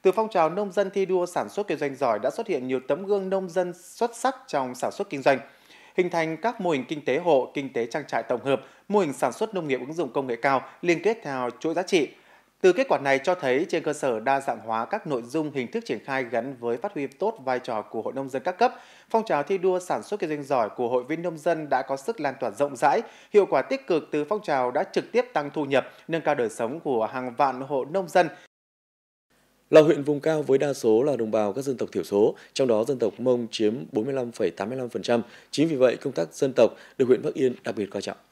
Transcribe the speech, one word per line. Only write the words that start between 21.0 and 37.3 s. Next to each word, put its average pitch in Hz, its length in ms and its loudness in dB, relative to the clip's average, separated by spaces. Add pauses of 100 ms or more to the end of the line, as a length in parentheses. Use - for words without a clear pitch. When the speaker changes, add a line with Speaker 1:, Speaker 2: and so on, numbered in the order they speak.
Speaker 1:
Viên 160 180 -6
Nông 170 160 -6
dân 156 320 -2
đã 131 120 2
có 135 160 -4
sức - 220 -6
lan 135 200 -2
tỏa 113 120 -2
rộng 139 240 -2
rãi, 156 260 2 (320)
hiệu 202 160 8
quả 139 120 2
tích 269 260 -4
cực 160 240 0
từ 151 180 -2
phong 208 140 -2
trào 127 280 0
đã 147 120 -2
trực 175 280 -4
tiếp 240 220 2
tăng 147 200 -2
thu 147 120 -4
nhập, 135 200 2 (220)
nâng 160 140 -2
cao 151 140 2
đời 120 140 0
sống 123 300 -4
của 120 260 0
hàng 127 320 -8
vạn 131 240 0
hộ 135 240 -4
nông 175 240 -4
dân. 180 180 4 (1400)
Speaker 2:
Là 156 120 12
huyện 147 220 4
vùng 147 160 0
cao 156 220 0
với 135 160 4
đa 143 160 0
số 113 300 4
là 143 120 2
đồng 110 160 -2
bào 107 220 0
các 131 80 -6
dân 131 160 -4
tộc 107 140 -4
thiểu 92 120 -2
số, 101 320 4 (180)
trong 135 140 2
đó 110 160 4
dân 127 160 -2
tộc 113 200 -2
Mông 120 320 0
chiếm 107 220 2 (180)
bốn 113 140 0
mươi 139 80 -4
lăm 123 180 -4
phẩy 92 200 -2
tám 101 180 -6
mươi 131 80 -6
lăm 123 120 -6
phần 101 120 -6
trăm. 117 200 2 (300)
Chính 151 160 2
vì 160 80 -2
vậy, 123 260 4
công 135 120 -4
tác 160 200 -4
dân 135 220 -2
tộc 117 160 8 (260)
được 135 80 4
huyện 120 180 6
Bắc 151 100 -2